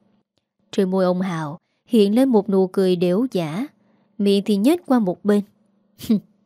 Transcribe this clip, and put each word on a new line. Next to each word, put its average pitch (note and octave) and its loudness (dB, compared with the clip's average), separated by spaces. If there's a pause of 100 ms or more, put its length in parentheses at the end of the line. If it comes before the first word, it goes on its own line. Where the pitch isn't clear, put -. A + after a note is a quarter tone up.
(720)
Trên F#3+ -2
môi F#3+ 0
ông F3+ 0
Hào D#3+ -8 (260)
hiện G#3 2
lên C4+ 2
một G#3+ 2
nụ F#3+ 2
cười F#3 0
đểu F3+ 0
giả, F3+ -6 (500)
miệng G3+ 0
thì G#3 0
nhếch C4+ 0
qua B3+ 0
một F3+ -4
bên. G#3 2 (680)
<laughs> G#3+ 0 (260)